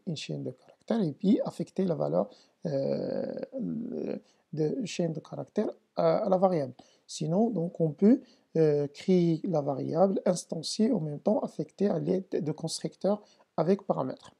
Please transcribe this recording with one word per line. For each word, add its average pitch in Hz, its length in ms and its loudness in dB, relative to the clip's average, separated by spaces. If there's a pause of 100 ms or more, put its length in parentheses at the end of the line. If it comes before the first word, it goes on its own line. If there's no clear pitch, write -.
une 160 120 -4
chaîne 143 260 -8
de 127 80 -8
caractères - 500 -4
et 156 120 0
puis 202 320 2
affecter - 400 -4
la 165 100 0
valeur, 156 340 0 (360)
euh, 139 680 -2 (1200)
de 156 320 -2
chaîne 170 280 -4
de 156 80 -10
caractères 165 480 -6 (260)
à, 165 220 4
à 247 120 0
la 185 80 4
variable. 165 360 2 (340)
Sinon, 180 420 0
donc, 175 300 -4
on 160 120 2
peut, 220 300 4 (360)
euh, 147 300 4
créer 170 580 2
la 160 160 0
variable 143 640 2
instanciée 196 680 0
en 196 80 2
même 151 200 -6
temps 202 200 2
affectée - 480 -4
à 180 100 0
l'aide 185 320 0
de 156 220 -2
constructeurs 185 680 -4 (340)
avec 185 280 0
paramètres. 147 560 -6